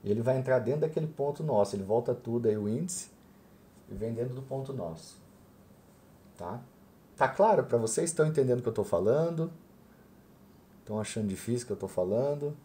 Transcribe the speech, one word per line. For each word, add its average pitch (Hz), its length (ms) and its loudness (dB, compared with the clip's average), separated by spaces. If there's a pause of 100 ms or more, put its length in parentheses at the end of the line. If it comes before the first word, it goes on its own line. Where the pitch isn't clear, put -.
E 101 80 -2
ele 117 100 0
vai 131 160 2
entrar 131 220 2
dentro 143 220 0
daquele 156 260 -2
ponto 147 340 -4
nosso, 107 320 2
ele 101 80 -4
volta 117 320 0
tudo 117 320 -2
aí, 107 100 4
o 104 120 -2
índice, 156 420 -4 (800)
e - 40 -10
vem 110 200 -4
dentro 123 200 -4
do 131 80 -10
ponto 135 300 -8
nosso. 85 480 -10 (1160)
Tá? 92 240 -8 (560)
Tá - 120 4
claro 196 360 6
pra 117 140 2
vocês? 135 320 0
Estão 156 160 4
entendendo 127 340 4
o - 20 -10
que - 60 0
eu 107 40 -2
tô 104 120 0
falando? 160 680 2 (1300)
Tão 107 160 -4
achando 107 260 -4
difícil 117 380 -4
o - 20 -16
que 107 60 -6
eu 98 40 -2
tô 95 120 -6
falando? 143 760 -2